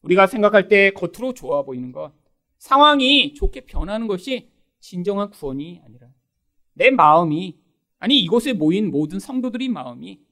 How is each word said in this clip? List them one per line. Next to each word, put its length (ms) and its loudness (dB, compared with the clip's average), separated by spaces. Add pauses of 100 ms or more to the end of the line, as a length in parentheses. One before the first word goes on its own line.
우리가 260 4
생각할 400 2
때 240 4
겉으로 420 -8
좋아 300 -6
보이는 300 -12
것, 180 -12 (460)
상황이 760 2
좋게 280 -6
변하는 460 -6
것이 420 -6 (320)
진정한 480 -6
구원이 560 -12
아니라 220 -20 (680)
내 180 4
마음이, 680 2 (420)
아니, 200 0
이곳에 320 0
모인 400 0
모든 280 -4
성도들의 500 -8
마음이 500 -12 (120)